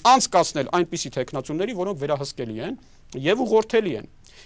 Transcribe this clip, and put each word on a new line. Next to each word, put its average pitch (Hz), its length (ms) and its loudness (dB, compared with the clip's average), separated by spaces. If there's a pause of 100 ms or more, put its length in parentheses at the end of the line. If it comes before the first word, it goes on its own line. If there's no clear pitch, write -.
անցկացնել 175 680 4
այնպիսի 175 400 -2
թեկնածուների, 147 640 -4
որոնք 180 280 -4
վերահսկելի 139 560 -4
են 180 180 -8 (360)
և 175 300 0
ուղղորդելի 220 540 2
են։ - 140 -12 (360)